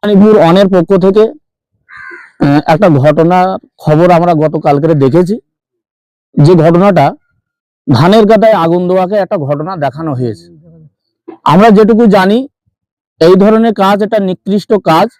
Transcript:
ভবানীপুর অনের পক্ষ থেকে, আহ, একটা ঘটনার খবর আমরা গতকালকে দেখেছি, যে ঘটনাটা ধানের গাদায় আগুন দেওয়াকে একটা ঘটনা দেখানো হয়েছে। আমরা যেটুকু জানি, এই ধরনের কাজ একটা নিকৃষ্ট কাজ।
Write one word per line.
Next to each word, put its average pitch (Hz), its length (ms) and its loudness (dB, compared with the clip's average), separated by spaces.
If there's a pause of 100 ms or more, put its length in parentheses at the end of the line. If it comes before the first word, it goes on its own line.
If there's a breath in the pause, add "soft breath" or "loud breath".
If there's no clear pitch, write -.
ভবানীপুর 208 340 2
অনের 185 300 2
পক্ষ 185 280 0
থেকে, 196 360 0 (1120)
আহ, 143 220 0
একটা 160 220 0
ঘটনার 165 720 0 (200)
খবর 160 320 0
আমরা 175 240 2
গতকালকে 151 600 -2
দেখেছি, 160 440 0 (1040)
যে 165 120 4
ঘটনাটা 170 600 0 (800)
ধানের 190 340 2
গাদায় 196 260 2
আগুন 175 360 -2
দেওয়াকে 185 260 -2
একটা 202 220 -4
ঘটনা 151 400 -8
দেখানো 143 380 -8
হয়েছে। 123 320 -10 (1000)
আমরা 185 260 2
যেটুকু 214 360 2
জানি, 208 420 0 (720)
এই 170 140 4
ধরনের 220 400 0
কাজ 202 280 -2
একটা 214 160 -4
নিকৃষ্ট 196 560 -6
কাজ। 185 340 -2 (120)